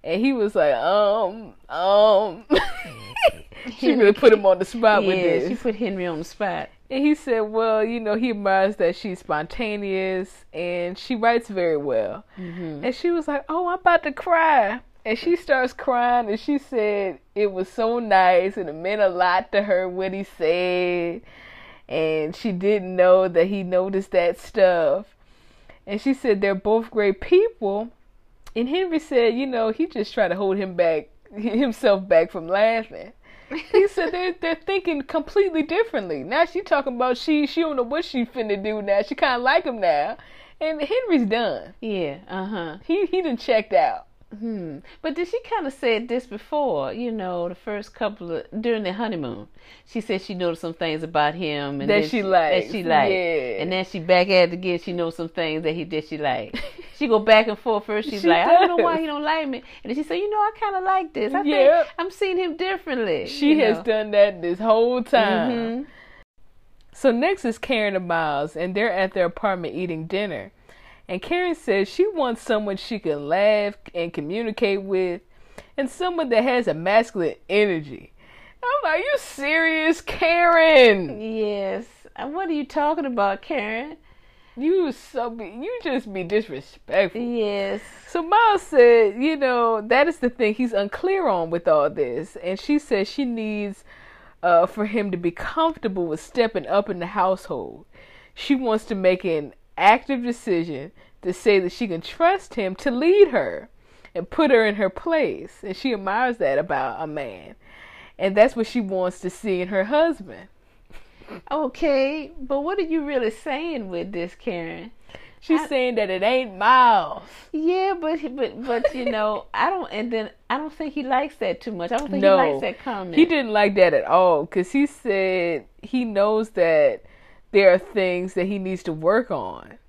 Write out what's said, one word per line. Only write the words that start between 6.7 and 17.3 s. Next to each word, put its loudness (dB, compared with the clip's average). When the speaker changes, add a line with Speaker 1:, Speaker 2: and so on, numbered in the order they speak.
Speaker 1:
And -2
he 4
said, -2
well, 0
you -4
know, -2
he 0
admires 2
that 0
she's -8
spontaneous -6
and -6
she -8
writes 2
very 0
well. -2
Speaker 2:
Mm-hmm. -10
Speaker 1:
And -2
she -2
was -2
like, -4
"Oh, -2
I'm -2
about 2
to -4
cry." 2
And -2
she 0
starts 0
crying 0
and -2
she -2
said -2